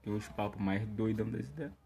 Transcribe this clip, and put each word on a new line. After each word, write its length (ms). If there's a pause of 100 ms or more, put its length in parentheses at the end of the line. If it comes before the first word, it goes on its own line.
ter 80
uns 160
papos 340
mais 260
doidão 420
desse 220
dela. 220 (120)